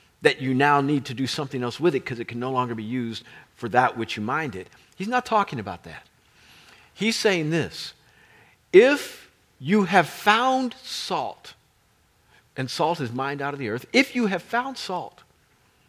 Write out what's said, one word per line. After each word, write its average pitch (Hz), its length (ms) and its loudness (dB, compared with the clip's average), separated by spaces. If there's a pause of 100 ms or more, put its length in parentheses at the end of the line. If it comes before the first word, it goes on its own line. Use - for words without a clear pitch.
(200)
that 143 200 4
you 131 140 0
now 143 260 6
need 139 260 0
to 131 80 -8
do 131 120 -2
something 135 360 -6
else 120 180 -6
with 156 140 4
it 131 60 -2
'cause 117 180 -8
it 117 100 -8
can 120 100 -10
no 127 140 -4
longer 123 220 -2
be 110 100 -8
used 113 400 -6 (300)
for - 160 -8
that 123 260 4
which 113 200 -6
you 110 60 -6
mined 131 320 -4
it. 92 140 -12 (280)
He's 190 120 -8
not 247 160 -2
talking 202 340 0
about 95 260 -10
that. - 220 -18 (880)
He's 226 240 -2
saying 175 340 2
this, 151 440 -4 (800)
if 262 580 6 (280)
you 190 260 2
have 170 240 4
found 254 720 2
salt, - 720 -8 (1000)
and 127 160 -8
salt 165 300 -2
is 120 120 -4
mined 139 280 -6
out 143 140 -6
of 143 40 -12
the 123 120 -6
earth, 120 240 -6
if 262 200 2
you 247 120 0
have 185 160 -4
found 254 340 -6
salt, - 460 -10 (680)